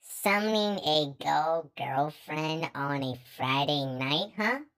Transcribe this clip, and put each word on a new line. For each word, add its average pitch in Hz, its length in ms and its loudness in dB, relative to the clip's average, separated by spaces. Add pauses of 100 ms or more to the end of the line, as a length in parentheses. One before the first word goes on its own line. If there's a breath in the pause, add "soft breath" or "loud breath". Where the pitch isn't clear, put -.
Summoning 208 760 0
a 151 420 2
go 156 540 2
girlfriend 156 960 -2
on 143 280 -2
a 131 120 -2 (220)
Friday 139 480 0
night, 135 520 -2
huh? 226 240 0 (180)